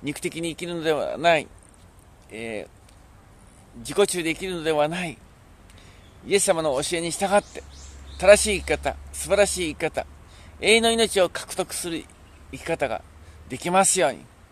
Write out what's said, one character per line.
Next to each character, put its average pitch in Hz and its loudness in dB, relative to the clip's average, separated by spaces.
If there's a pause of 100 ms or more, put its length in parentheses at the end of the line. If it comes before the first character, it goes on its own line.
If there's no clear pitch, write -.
肉 143 -6
的 165 -8
に 170 -4
生 156 -8
き - -10
る 175 -8
の 170 -8
で 160 0
は 110 -2
な 165 4
い、 139 -2 (840)
え 110 -8 (1120)
ー、 - -16
自 120 -12
己 202 2
中 180 -4
で 160 -2
生 156 -6
き 190 -6
る 185 -6
の 165 -8
で 160 0
は 151 2
な 175 -6
い、 147 -10 (1080)
イ 147 0
エ 202 4
ス 190 2
様 165 0
の 143 0
教 170 -4
え 165 -2
に 170 -4
従 196 -4
っ 202 4
て、 - -16 (560)
正 202 8
し 208 0
い 160 -4
生 - -12
き - -10
方、 147 -2 (160)
素 - -8
晴 196 4
ら 202 6
し 175 -4
い 139 -8
生 160 -4
き - -20
方、 - -4 (540)
永 208 6
遠 226 4
の 226 4
命 226 2
を 175 6
獲 - -10
得 185 -4
す 175 -8
る 165 -8 (480)
生 92 -12
き - -16
方 160 -2
が 110 -6 (460)
で 127 -8
き 175 -6
ま 185 6
す - 2
よ 156 4
う - -8
に。 78 -12 (280)